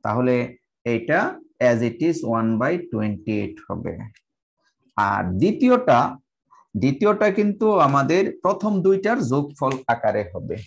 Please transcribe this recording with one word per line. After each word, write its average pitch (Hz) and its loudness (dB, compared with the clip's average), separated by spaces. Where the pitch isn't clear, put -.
তাহলে 123 0
এটা 147 0
as 117 2
it - -10
is 156 -2
one 113 0
by 147 0
twenty-eight 107 -4
হবে। 87 -8
আর 101 -2
দ্বিতীয়টা, 247 4
দ্বিতীয়টা 208 2
কিন্তু 208 0
আমাদের 143 2
প্রথম 208 0
দুইটার 196 2
যোগফল 143 -2
আকারে 107 -2
হবে। 87 -8